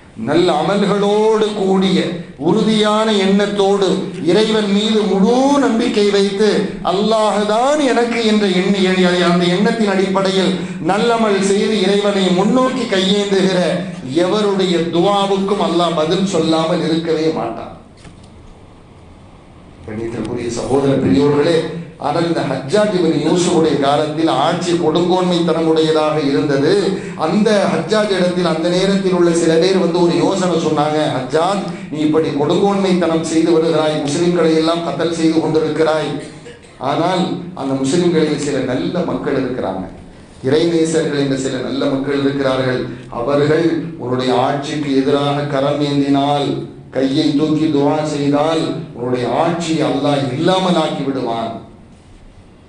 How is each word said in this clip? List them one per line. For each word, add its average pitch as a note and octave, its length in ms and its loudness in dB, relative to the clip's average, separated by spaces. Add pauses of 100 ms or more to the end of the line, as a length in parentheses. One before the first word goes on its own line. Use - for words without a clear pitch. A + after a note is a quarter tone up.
(160)
நல்ல D3+ 440 2
அமல்களோடு G3+ 960 2
கூடிய F#3+ 640 0 (160)
உறுதியான G#3+ 760 2
எண்ணத்தோடு G3 960 2 (160)
இறைவன் G#3 480 2
மீது G#3+ 300 2
முழு A#3+ 560 2
நம்பிக்கை A3+ 520 2
வைத்து, G3+ 600 2 (140)
"அல்லாஹ் G#3+ 600 0
தான் B3+ 340 2
எனக்கு" A#3 460 0
என்ற G#3 200 2
எண்ண-, F#3 840 2
அந்த F3+ 140 2
எண்ணத்தின் G#3+ 440 2
அடிப்படையில் F#3+ 720 0 (280)
நல்லமல் G#3+ 540 2
செய்து G3+ 400 0
இறைவனை G3 500 2
முன்னோக்கி A#3+ 520 2
கையேந்துகிற F#3+ 760 0 (560)
எவருடைய F#3 760 0
துவாவுக்கும் G3 720 0
அல்லாஹ் E3 340 0
பதில் E3+ 300 0
சொல்லாமல் D#3+ 640 0
இருக்கவே D#3+ 400 0
மாட்டான். A2+ 460 -8 (2000)
கண்ணியத்திற்குரிய A2+ 600 -8
சகோதர C3+ 440 0
பெரியோர்களே, D3 880 2 (180)
ஆனால் D#3+ 280 -2
இந்த D#3+ 140 -2
ஹஜ்ஜாஜ் C#3 460 0
இப்னு D#3+ 440 0
யூசுஃபுடைய E3+ 500 2
காலத்தில் D3+ 480 0
ஆட்சி E3+ 440 0
கொடுங்கோன்மைத்தனமுடையதாக D#3+ 1600 2
இருந்தது. D3+ 720 0 (160)
அந்த G3 480 2 (100)
ஹஜ்ஜாஜ் G#3+ 360 0
இடத்தில் F3+ 340 0
அந்த D#3+ 240 0
நேரத்தில் F#3+ 440 0
உள்ள F3 200 2
சில D#3+ 220 2
பேர் F#3 240 2
வந்து E3+ 240 0
ஒரு E3+ 140 2
யோசனை F#3 400 0
சொன்னாங்க, D3+ 540 0
"ஹஜ்ஜாஜ், E3 520 -2 (280)
நீ C#3+ 80 -6
இப்படி D#3 300 2
கொடுங்கோன்மைத்தனம் F3 920 0
செய்து E3 320 0
வருகிறாய், D#3 520 2
முஸ்லிம்களை E3 500 2
எல்லாம் E3 340 0
கத்தல் E3 240 -2
செய்து D#3+ 260 0
கொண்டிருக்கிறாய். D#3 840 0 (560)
ஆனால் E3 640 -2 (120)
அந்த C3+ 200 -4
முஸ்லிம்களில் D3+ 640 0
சில C#3 200 -4
நல்ல C3+ 400 -4
மக்கள் C#3 440 -4
இருக்கிறாங்க, F#2+ 440 -6 (580)
இறைநேசர்கள் D#3 720 0
என்ற C3+ 180 -2
சில B2+ 220 -6
நல்ல B2+ 260 -4
மக்கள் C#3 360 -2
இருக்கிறார்கள். C3 640 -2 (220)
அவர்கள் D3 760 0 (140)
உன்னுடைய B2+ 360 -2
ஆட்சிக்கு C#3+ 600 -2
எதிராக C#3+ 460 0
கரம் C#3+ 380 -2
ஏந்தினால், C#3+ 840 0 (240)
கையை C#3 460 0
தூக்கி D3+ 280 2
துவா D3+ 400 2
செய்தால், C#3+ 720 0 (200)
உன்னுடைய B2 340 -4
ஆட்சியை D#3 600 -2
அல்லாஹ் C#3 440 -2
இல்லாமல் F3+ 420 0
ஆக்கி D3+ 280 -2
விடுவான்" A#2 680 -6 (1000)